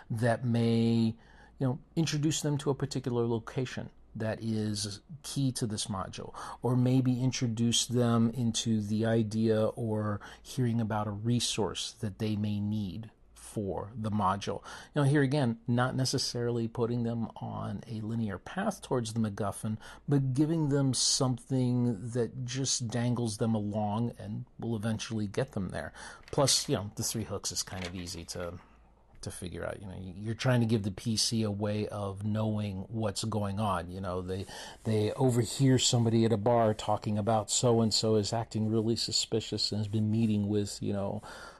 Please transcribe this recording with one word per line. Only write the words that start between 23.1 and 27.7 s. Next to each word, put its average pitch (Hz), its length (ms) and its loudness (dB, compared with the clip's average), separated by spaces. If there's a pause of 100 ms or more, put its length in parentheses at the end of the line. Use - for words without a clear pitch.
them 113 160 2
along 104 640 0
and 107 260 -8 (140)
will 113 180 -4
eventually 107 500 -2
get 113 260 -4
them 95 160 -4
there. 82 240 -8 (380)
Plus, - 380 2
you - 80 2
know, 101 200 -4
the 117 60 -4
three 110 220 -4
hooks - 280 -6
is 92 100 -4
kind 92 240 -8